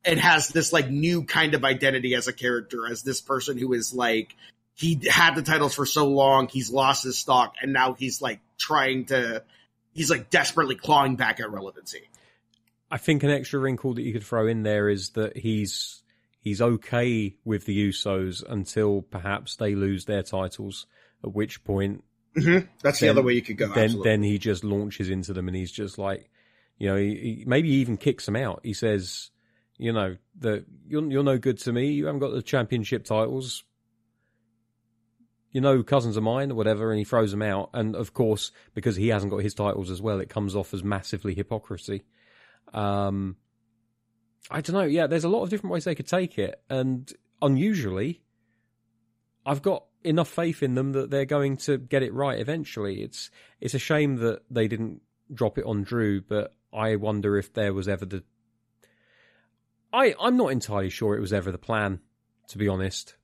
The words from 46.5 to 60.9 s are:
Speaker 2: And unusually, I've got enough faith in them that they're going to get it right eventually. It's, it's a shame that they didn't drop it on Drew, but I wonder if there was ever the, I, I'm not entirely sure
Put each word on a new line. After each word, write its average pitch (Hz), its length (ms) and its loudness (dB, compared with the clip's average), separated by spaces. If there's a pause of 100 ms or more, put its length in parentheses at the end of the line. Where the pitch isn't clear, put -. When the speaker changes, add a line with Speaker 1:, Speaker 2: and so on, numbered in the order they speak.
Speaker 2:
And 131 420 -2 (300)
unusually, 139 800 0 (1200)
I've 143 180 -2
got 190 240 0 (160)
enough 160 260 2
faith 170 340 -2
in 127 120 0
them 135 180 0
that 135 180 -2
they're 139 160 0
going 139 320 0
to 143 180 0
get 131 260 0
it 120 120 -4
right 131 240 -2
eventually. 107 640 -6
It's, - 280 -12 (300)
it's - 140 -6
a 135 40 -2
shame 147 380 0
that 117 240 0 (100)
they 117 160 2
didn't 107 360 -6 (300)
drop 113 260 -2
it - 80 -6
on 104 160 -2
Drew, 104 400 0
but 104 320 -4 (180)
I 110 240 0
wonder 104 400 0
if 98 160 -2
there 101 220 0
was 95 120 -4
ever 98 200 -4
the, 92 180 -10 (1700)
I, 240 260 4
I'm 247 200 2
not 180 140 2
entirely 101 360 -2
sure 104 280 0